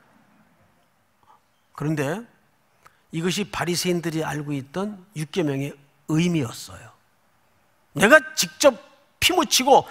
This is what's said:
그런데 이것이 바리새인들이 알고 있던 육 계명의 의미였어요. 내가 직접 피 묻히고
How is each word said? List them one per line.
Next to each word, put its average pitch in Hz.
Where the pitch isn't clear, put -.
그런데 151
이것이 165
바리새인들이 165
알고 147
있던 180
육 151
계명의 143
의미였어요. 156
내가 247
직접 -
피 -
묻히고 269